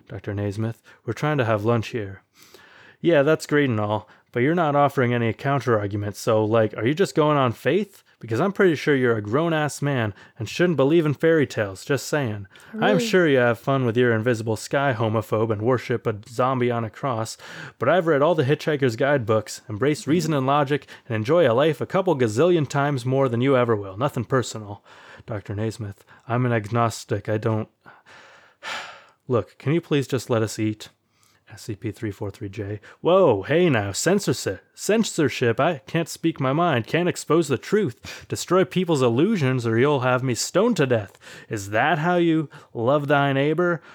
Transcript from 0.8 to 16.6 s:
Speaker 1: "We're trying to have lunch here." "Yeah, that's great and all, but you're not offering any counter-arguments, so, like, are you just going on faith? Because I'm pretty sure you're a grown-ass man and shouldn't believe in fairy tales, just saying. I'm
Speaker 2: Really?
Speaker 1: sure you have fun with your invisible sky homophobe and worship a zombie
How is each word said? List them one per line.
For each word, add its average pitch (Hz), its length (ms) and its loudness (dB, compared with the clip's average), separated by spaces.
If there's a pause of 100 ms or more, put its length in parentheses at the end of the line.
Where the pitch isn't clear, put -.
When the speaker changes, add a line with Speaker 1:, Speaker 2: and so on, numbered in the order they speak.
Speaker 1:
"We're 117 100 -6
trying 151 260 -2
to 120 60 2
have 107 200 0
lunch 117 220 0
here." 98 340 -8 (800)
"Yeah, 156 220 4
that's 156 240 0
great 143 240 2
and 107 80 0
all, 104 280 -2 (240)
but 123 100 -2
you're 147 120 2
not 170 220 0
offering 135 400 2
any 117 180 0
counter-arguments, 104 840 -2
so, 110 260 2
like, 110 320 2
are 110 80 -4
you 139 80 2
just 185 220 -2
going 151 220 2
on 127 160 2
faith? 180 500 -2 (160)
Because 113 200 -4
I'm 190 140 0
pretty 180 220 4
sure 147 200 0
you're 123 220 2
a 104 40 -4
grown-ass 151 600 -2
man 127 320 -2 (260)
and 110 80 -6
shouldn't 170 300 0
believe 151 280 4
in 151 80 0
fairy 160 320 2
tales, 98 400 -6
just 139 220 -2
saying. 107 400 -4 (260)
I'm 208 240 2
Speaker 2:
Really? 233 80 0
Speaker 1:
sure 185 220 4
you 135 100 4
have 120 220 2
fun 135 260 0
with 113 120 0
your 123 160 4
invisible 110 420 0
sky 139 420 -2
homophobe 113 540 0
and 101 100 -4
worship 120 460 -2
a 110 80 -2 (120)
zombie 123 440 0